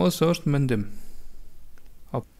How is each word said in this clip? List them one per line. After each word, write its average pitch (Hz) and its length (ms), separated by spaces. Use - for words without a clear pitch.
ose 170 300
është 175 180
mendim. 143 360
A-, 123 120